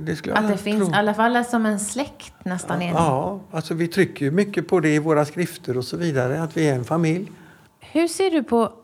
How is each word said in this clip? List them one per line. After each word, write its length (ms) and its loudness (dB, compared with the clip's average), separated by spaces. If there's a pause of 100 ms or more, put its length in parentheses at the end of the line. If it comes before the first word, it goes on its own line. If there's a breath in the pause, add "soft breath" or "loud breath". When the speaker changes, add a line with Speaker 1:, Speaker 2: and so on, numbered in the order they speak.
Speaker 1:
det 100 -2
skulle 180 -4
jag 100 0
Speaker 2:
Att 60 0
det 60 0
Speaker 1:
tro. 80 -10
Speaker 2:
finns, 240 0
i 40 0
alla 220 2
fall 300 2
som 220 0
en 140 0
släkt 520 -8 (120)
nästan, 380 -4
är 40 -2
ni. 60 -2
Speaker 1:
Ja, 480 0 (100)
alltså 240 -6
vi 140 0
trycker 360 0
ju 60 2
mycket 380 0
på 120 4
det 140 4
i 40 4
våra 260 4
skrifter 540 -4
och 60 -4
så 120 -6
vidare, 460 0
att 140 -8
vi 120 4
är 60 2
en 100 -2
familj. 480 0 (480 loud breath)
Speaker 2:
Hur 280 0
ser 220 0
du 120 2
på 300 2 (120)